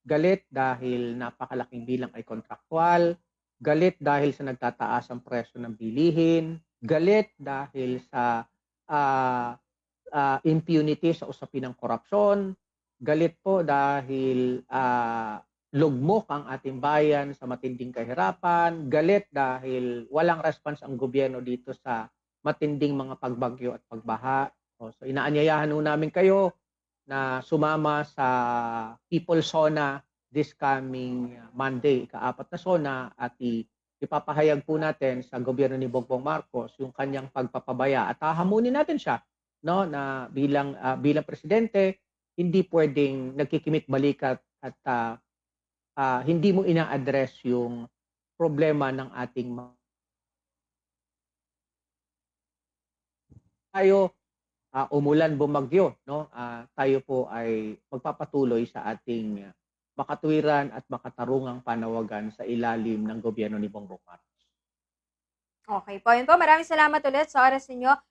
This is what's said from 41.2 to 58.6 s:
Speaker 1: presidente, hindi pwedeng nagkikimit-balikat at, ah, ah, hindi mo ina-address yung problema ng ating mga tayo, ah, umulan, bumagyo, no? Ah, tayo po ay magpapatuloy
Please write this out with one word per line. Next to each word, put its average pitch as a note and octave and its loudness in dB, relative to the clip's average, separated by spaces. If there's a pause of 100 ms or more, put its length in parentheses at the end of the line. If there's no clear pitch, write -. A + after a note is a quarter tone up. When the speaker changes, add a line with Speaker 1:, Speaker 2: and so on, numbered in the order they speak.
Speaker 1:
presidente, G3 0 (320)
hindi F3 2
pwedeng C#3 2
nagkikimit-balikat C#3+ 0 (280)
at, B2+ -12
ah, A#2 -2 (840)
ah, C3 0
hindi E3 2
mo F#3+ 4
ina-address C#3 0
yung A#2+ -2 (540)
problema D3 0
ng C3 -10
ating B2 -8
mga B2 -14 (4000)
tayo, G3 6 (580)
ah, C3+ -2
umulan, D3+ 4
bumagyo, C#3+ 2
no? D3+ -8
Ah, A#2+ -12
tayo C3+ 2
po B2+ -2
ay A2 -4 (160)
magpapatuloy C3+ -2